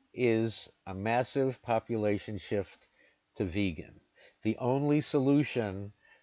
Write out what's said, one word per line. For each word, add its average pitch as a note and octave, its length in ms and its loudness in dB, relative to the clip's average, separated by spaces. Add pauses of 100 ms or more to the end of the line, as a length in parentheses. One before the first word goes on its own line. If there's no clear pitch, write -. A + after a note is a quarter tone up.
(140)
is A2+ 540 0 (180)
a F#2+ 80 -10
massive A#2+ 680 -2
population G#2+ 760 -2
shift - 500 -4 (480)
to G#2+ 80 0
vegan. F2+ 560 -4 (420)
The A2 160 0
only C#3 440 2
solution B2 920 0 (300)